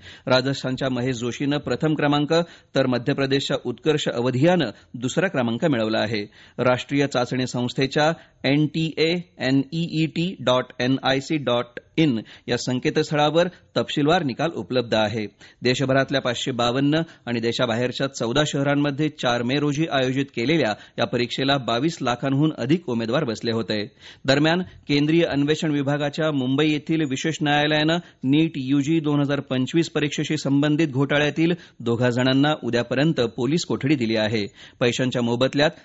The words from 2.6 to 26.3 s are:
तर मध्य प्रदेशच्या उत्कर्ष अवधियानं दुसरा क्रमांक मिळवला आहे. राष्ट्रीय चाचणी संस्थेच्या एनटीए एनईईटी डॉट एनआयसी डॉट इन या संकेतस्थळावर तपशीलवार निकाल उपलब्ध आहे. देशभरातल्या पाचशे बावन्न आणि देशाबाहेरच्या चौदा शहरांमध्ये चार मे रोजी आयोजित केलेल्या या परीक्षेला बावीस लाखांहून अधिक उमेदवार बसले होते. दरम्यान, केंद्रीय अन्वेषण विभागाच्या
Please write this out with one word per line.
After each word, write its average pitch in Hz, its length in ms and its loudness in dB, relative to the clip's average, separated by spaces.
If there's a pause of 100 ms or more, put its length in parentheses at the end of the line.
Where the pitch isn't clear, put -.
तर 135 120 2
मध्य 123 260 0
प्रदेशच्या 135 520 0
उत्कर्ष 151 440 -2
अवधियानं 127 640 2 (240)
दुसरा 131 340 -2
क्रमांक 120 360 -2
मिळवला 113 340 2
आहे. 107 240 -2 (360)
राष्ट्रीय 127 480 0
चाचणी 127 400 -2
संस्थेच्या 135 640 0 (320)
एनटीए 151 680 0 (240)
एनईईटी 160 1040 -2
डॉट 127 240 0 (160)
एनआयसी 135 560 0
डॉट 120 440 -4 (160)
इन 143 240 2 (280)
या 120 80 0
संकेतस्थळावर 151 920 0 (280)
तपशीलवार 151 460 0
निकाल 143 280 -4
उपलब्ध 117 440 -4
आहे. 110 320 0 (360)
देशभरातल्या 131 580 0
पाचशे 127 300 -4
बावन्न 131 500 2 (260)
आणि 120 140 -2
देशाबाहेरच्या 120 640 -2
चौदा 131 400 -2
शहरांमध्ये 143 600 0
चार 123 340 -2
मे 127 160 -2
रोजी 147 340 0
आयोजित 131 340 0 (100)
केलेल्या 120 380 0 (240)
या 120 80 0
परीक्षेला 131 500 0
बावीस 127 460 -2
लाखांहून 135 560 0
अधिक 135 320 0
उमेदवार 117 340 -2
बसले 113 280 -4
होते. 107 380 -4 (340)
दरम्यान, 156 380 2 (260)
केंद्रीय 151 340 4
अन्वेषण 151 480 0
विभागाच्या 147 640 -2